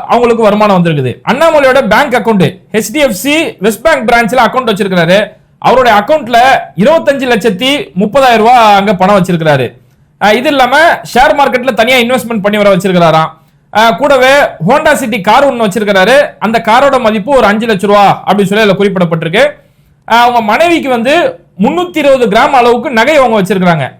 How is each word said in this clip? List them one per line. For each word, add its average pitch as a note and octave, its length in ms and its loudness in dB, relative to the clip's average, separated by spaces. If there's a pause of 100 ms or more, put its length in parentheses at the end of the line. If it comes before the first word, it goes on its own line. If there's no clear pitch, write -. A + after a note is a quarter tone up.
அவங்களுக்கு A#3 380 0
வருமானம் G#3 340 2
வந்திருக்குது. D3 340 -2 (140)
அண்ணாமலையோட C#4 600 2
பேங்க் A#3+ 280 0
அக்கவுண்ட் G#3 300 0 (260)
ஹெச்டிஎஃப்சி B3 640 -2 (240)
வெஸ்ட் G#3+ 240 -4
பேங்க் C#4 240 0
பிரான்ச்ல A#3+ 340 0
அக்கவுண்ட் A#3 300 -2
வச்சிருக்கிறாரு. F#3 480 0 (420)
அவருடைய A#3+ 340 2
அக்கவுண்ட்ல A#3+ 420 0 (380)
இருபத்தஞ்சு C#4 500 0
லட்சத்தி A#3 460 -2 (240)
முப்பதாயிரம் A3 480 0
ரூபாய் A3+ 320 4
அங்க G3 180 0
பணம் F#3 240 0
வச்சிருக்கிறாரு. D#3+ 500 0 (540)
அஹ், G#3 140 2
இது B3 140 -2
இல்லாம C4 260 0 (300)
ஷேர் C#4 300 0
மார்க்கெட்ல B3+ 380 -2
தனியா A#3 260 0
இன்வெஸ்ட்மெண்ட் A#3 440 -2
பண்ணி G#3 140 -2
வர G3+ 120 2
வச்சிருக்கிறாராம். E3+ 600 0 (440)
அஹ், A3 220 2
கூடவே C4 380 2 (300)
ஹோண்டா D4+ 300 0
சிட்டி A3+ 280 -4
கார் A3+ 260 2
ஒண்ணு A#3+ 180 -2
வச்சிருக்கிறாரு. G3+ 500 0 (240)
அந்த A3 200 -2
காரோட C4 400 2
மதிப்பு A3 320 -2
ஒரு B3 140 2
அஞ்சு G#3+ 220 0
லட்சம் G3+ 240 -2
ரூபா G#3 140 4 (140)
அப்படின்னு G3 320 -2
சொல்லி G#3+ 140 0
அதுல F#3 120 0
குறிப்பிடப்பட்டிருக்கு. F3 680 -2 (640)
அஹ், A#3 140 2
அவங்க A#3+ 200 2
மனைவிக்கு C#4 480 0
வந்து B3 240 -2 (460)
முன்னூத்தி E4 380 -2
இருபது C4+ 300 2
கிராம் B3 280 0
அளவுக்கு A#3+ 360 0
நகை B3 240 0
அவங்க B3 220 2
வச்சிருக்கிறாங்க. F3+ 480 0 (140)